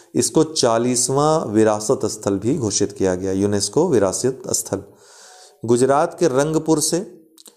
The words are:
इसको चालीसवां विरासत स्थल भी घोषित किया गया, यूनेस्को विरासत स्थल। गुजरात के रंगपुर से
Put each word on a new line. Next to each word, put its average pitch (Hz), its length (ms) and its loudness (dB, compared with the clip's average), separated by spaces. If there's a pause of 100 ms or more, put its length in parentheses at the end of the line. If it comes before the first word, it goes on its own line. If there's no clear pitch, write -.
(140)
इसको 156 300 2
चालीसवां 135 1040 0
विरासत 107 560 2
स्थल 101 340 -2
भी 107 200 -2
घोषित 101 340 -2
किया 95 220 0
गया, 95 180 -4
यूनेस्को 101 560 0
विरासत 110 600 0
स्थल। - 340 -4 (840)
गुजरात 135 540 2
के 175 100 2
रंगपुर 156 520 0
से - 460 -6 (300)